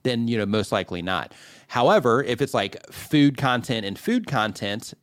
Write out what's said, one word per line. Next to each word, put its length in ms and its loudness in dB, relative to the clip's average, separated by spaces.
then, 240 -2
you 100 0
know, 80 0
most 280 0
likely 280 -4
not. 320 -4
However, 520 4
if 200 -2
it's, 120 -2
like, 380 -4
food 460 2
content 480 -2
and 120 -6
food 300 -2
content, 760 -4